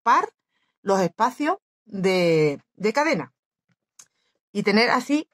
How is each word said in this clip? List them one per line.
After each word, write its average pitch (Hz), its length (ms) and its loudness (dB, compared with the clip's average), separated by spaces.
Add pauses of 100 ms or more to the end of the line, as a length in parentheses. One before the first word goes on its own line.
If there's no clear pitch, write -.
par 277 300 0 (480)
los 196 200 0
espacios 254 580 -2 (260)
de, 175 800 0 (100)
de 214 220 -4
cadena. 277 400 -2 (1160)
Y 202 100 -6
tener 208 280 2
así, 277 440 -2